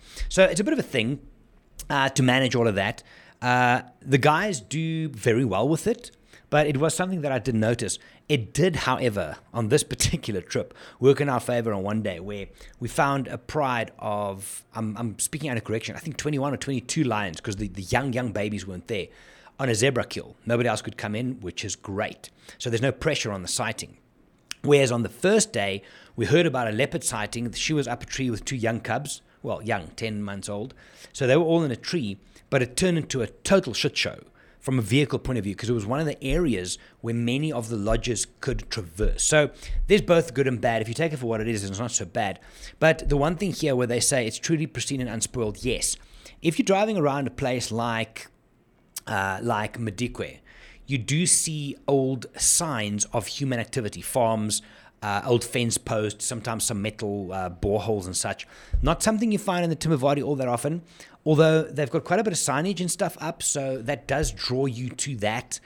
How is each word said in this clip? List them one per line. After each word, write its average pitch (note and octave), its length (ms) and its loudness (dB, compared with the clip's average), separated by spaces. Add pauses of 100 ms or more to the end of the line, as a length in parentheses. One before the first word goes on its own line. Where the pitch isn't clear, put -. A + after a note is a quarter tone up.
(300)
So - 160 6
it's F3+ 160 4
a - 20 2
bit D4+ 100 2
of C#4 60 0
a G3 40 -2
thing, C3 360 -2 (720)
uh, C3+ 200 2
to C3+ 140 2
manage B2+ 320 4
all A#2 120 4
of G#2 80 2
that. G2 280 -2 (380)
Uh, B2 400 4 (200)
the C#3 160 4
guys D3+ 440 2
do D#3+ 480 -4
very A#2+ 360 2
well G#2 220 2
with D#3 180 0
it, - 260 -4 (380)
but D3 160 4
it C#3+ 120 2
was D3+ 180 2
something F#3 260 -2
that C#3 100 -2
I C3 80 0
did A#2+ 160 -2
notice. A2 440 0 (280)
It B2 260 0
did, E3+ 220 2 (120)
however, G2+ 500 0 (160)
on A2+ 160 -2
this C#3+ 140 4
<laughs> - 100 -10
particular G#2+ 480 -2
trip, - 320 -4 (260)
work C3+ 220 6
in C#3+ 80 0
our B2 100 0
favor A#2+ 340 -2
on G2 100 -2
one G#2+ 180 -2
day F#2+ 180 -4
where G2 280 -10 (320)
we B2 80 -6
found C#3 400 0
a - 100 -6
pride B2+ 600 -2
of, G2+ 640 -6 (100)
I'm, G#2+ 240 -4
I'm A2 220 -6
speaking D3+ 300 -4
out A#2+ 80 -2
of A2 60 -4
correction, A2 320 -6
I - 40 -14
think - 180 -10
twenty-one C#3+ 360 -2
or A#2+ 40 -2
twenty-two C#3 460 -2
lions, G#2 360 -2
'cause G2+ 180 -6
the, G#2+ 100 -4
the F#2 160 -10
young, B2 300 0
young B2 180 -2
babies G#2 360 -4
weren't F2+ 200 -12
there, F#2+ 200 -4 (520)
on C3+ 100 0
a A2+ 60 2
zebra B2+ 300 4
kill. - 300 -10 (100)
Nobody A#2+ 240 2
else A2 120 -2
could - 160 -10
come G#2 180 -4
in, B2+ 240 -4
which F2+ 240 -8
is G2 120 -6
great. - 540 -6 (280)
So - 120 -6
there's A2+ 120 0
no C3+ 100 4
pressure C#3 400 -2
on G2 100 -6
the E2+ 60 -10
sighting. - 500 -4 (640)
Whereas C#3 280 6
on A#2+ 120 2
the G#2+ 60 -4
first G3+ 440 2
day, G2 300 -2 (320)
we A#2 100 0
heard D#3 200 6
about C3 220 0
a A2 40 -2
leopard B2 320 -2
sighting. A#2 500 -4
She - 200 -2
was C#3+ 140 0
up A#2+ 160 -6
a - 20 -14
tree C3 240 -4
with G#2+ 140 -4
two C3 140 -6
young A2+ 240 0
cubs, B2+ 400 -6 (200)
well, F#2 200 -6
young, G2+ 340 -2
ten G#2+ 260 -6
months G2+ 280 -8
old. G#2 240 -8 (400)
So C#3 140 0
they C3 100 8
were E3+ 80 4
all E3 180 4
in C#3 80 0
a A#2 40 -4
tree, A2 420 -4 (320)
but C#3 120 4
it A#2+ 140 -2
turned F3+ 220 2
into C#3 240 -2
a G#2+ 60 -2
total - 460 2
shit - 220 -2
show - 240 -4 (400)
from C3 180 -2
a B2 40 2
vehicle B2+ 360 2
point B2+ 200 -4
of G2+ 80 -2
view, G2 100 -4
'cause G#2+ 140 -4
it B2 40 2
was A2 120 0
one C3 160 -2
of E3 40 -2
the D3 160 -4
areas C3 560 0 (220)
where A#2 160 -2
many B2 340 0
of A#2+ 200 -4
the A#2 80 -4
lodges A2 500 0 (140)
could - 280 -4
traverse. G2+ 540 0
So D3+ 280 6 (360)
there's G3 140 8
both E3+ 320 4
good C3+ 140 4
and B2 120 2
bad. A2+ 220 2
If A2 80 -4
you A2+ 40 -4
take D#3 200 -2
it D#3 40 -4
for B2 100 -4
what A2+ 120 0
it A2 80 -2
is, G#2+ 160 0
it's G2 160 -4
not A#2+ 120 -4
so - 120 -2
bad. F#2+ 380 -4 (360)
But D#3+ 300 4
the D3 80 4
one D3+ 220 2
thing F#3 160 -2
here C#3+ 220 0
where B2 120 2
they A#2 140 0
say B2+ 260 2
it's A2+ 100 -6
truly D#3+ 300 0
pristine C3 320 -6
and B2+ 100 -4
unspoiled, A2 540 -4
yes. A#2 320 0 (460)
If E3 180 0
you're A#3+ 60 2
driving G3+ 320 2
around C#3+ 300 0
a A#2 40 -8
place B2+ 400 -4
like, A2+ 560 -4 (800)
uh, G2 340 0
like A2+ 380 -2
Madikwe, G#2 600 -6 (460)
you C#3 120 -2
do C#3 280 0
see D3 520 0 (100)
old C3+ 380 2 (100)
signs G#2+ 720 0
of A2+ 220 -2
human B2+ 320 -4
activity, G#2 420 -6
farms, A2 600 0 (400)
uh, G#2 240 0
old A#2+ 200 4
fence A#2+ 320 0
posts, G#2+ 480 -2
sometimes A2+ 400 -4
some G#2 160 -2
metal, G2+ 500 -4
uh, F#2 180 -4
boreholes G2+ 560 0
and F#2 120 -6
such. - 280 -4 (360)
Not D#3+ 200 2
something A3 300 2
you G#3 60 2
find F3 260 0
in E3+ 60 2
the D#3+ 60 0
Timbavati C#3+ 460 2
all C#3 140 -2
that C3 140 -2
often, D3 320 -2 (440)
although D#3+ 360 8
they've C#3+ 280 -2
got E3 140 -2
quite F3+ 160 2
a A3+ 40 2
bit G#3 100 0
of D#3 60 -2
signage E3 420 0
and F3 100 -2
stuff - 300 -2
up, D#3+ 200 -6
so C3+ 360 -2
that B2+ 300 -6
does C3+ 240 2
draw B2 340 0
you B2 240 -2
to C#3 280 -6
that. G#2+ 480 -2